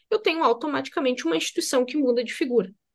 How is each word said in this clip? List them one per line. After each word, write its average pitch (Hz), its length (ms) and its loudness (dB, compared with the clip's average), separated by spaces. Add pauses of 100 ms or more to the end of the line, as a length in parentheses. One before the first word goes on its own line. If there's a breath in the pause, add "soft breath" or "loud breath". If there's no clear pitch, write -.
(100)
eu - 100 2
tenho 330 240 0
automaticamente 269 800 0
uma 330 100 2
instituição 285 480 0
que 254 120 -6
muda 247 260 2
de 233 100 -8
figura. 240 400 0 (220)